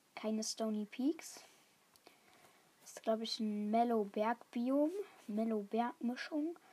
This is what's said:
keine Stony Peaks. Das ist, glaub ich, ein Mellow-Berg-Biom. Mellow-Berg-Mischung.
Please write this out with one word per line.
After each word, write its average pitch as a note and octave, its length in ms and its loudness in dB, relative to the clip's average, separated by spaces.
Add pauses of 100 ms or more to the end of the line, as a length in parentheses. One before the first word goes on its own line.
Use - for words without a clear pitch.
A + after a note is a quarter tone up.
(160)
keine A3 280 0
Stony G#3+ 420 0
Peaks. - 600 -2 (1400)
Das - 100 -20
ist, - 120 -16
glaub A3 180 2
ich, - 180 -6
ein G#3 320 0
Mellow-Berg-Biom. A#3 1200 2 (360)
Mellow-Berg-Mischung. A#3 1300 -2 (140)